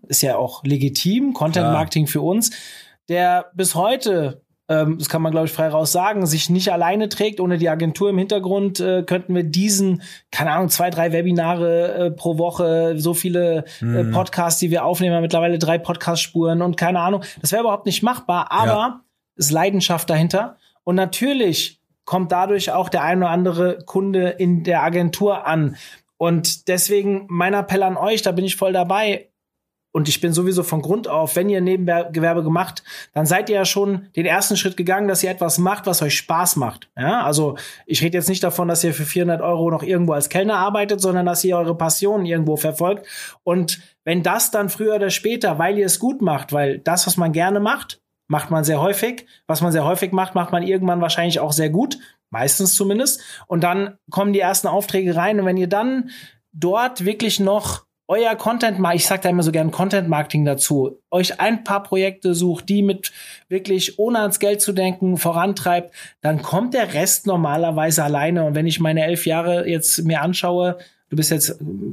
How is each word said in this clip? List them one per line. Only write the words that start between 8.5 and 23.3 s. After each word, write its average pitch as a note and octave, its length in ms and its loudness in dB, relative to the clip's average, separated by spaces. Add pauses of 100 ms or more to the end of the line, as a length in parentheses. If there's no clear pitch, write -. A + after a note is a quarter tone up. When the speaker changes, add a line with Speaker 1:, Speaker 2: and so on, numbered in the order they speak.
Speaker 1:
äh, F#3 240 0
könnten F3+ 320 -2
wir F3+ 80 2
diesen, F#3+ 600 0 (280)
keine D#3 220 -2
Ahnung, F3 160 2
zwei, F3 200 2
drei E3+ 220 0
Webinare, E3+ 840 0
äh, F3 180 0
pro E3+ 260 -2
Woche, E3 580 0
so D#3 160 0
viele, E3+ 520 0 (160)
äh, A#2 40 -4
Speaker 2:
Mhm. A#2 280 0
Speaker 1:
Podcasts, E3+ 480 0
die F3 100 0
wir E3+ 140 2
aufnehmen, E3+ 360 2
mittlerweile E3 380 2
drei E3 200 2
Podcast-Spuren E3 840 -2
und F3 140 0
keine F3 240 0
Ahnung. F#3+ 240 0 (160)
Das - 100 -2
wäre A3 120 2
überhaupt G#3 240 0
nicht G3+ 180 0
machbar, G#3+ 480 -2
aber A3+ 180 4
Speaker 2:
Ja. A3+ 300 0 (340)
Speaker 1:
ist D3+ 160 -2
Leidenschaft F3 580 2
dahinter. F3 480 0 (280)
Und F3+ 100 0
natürlich F#3+ 840 0 (240)
kommt F3+ 260 -2
dadurch F#3+ 400 2
auch E3+ 180 0
der E3+ 140 0
ein E3+ 160 2
oder F3+ 120 2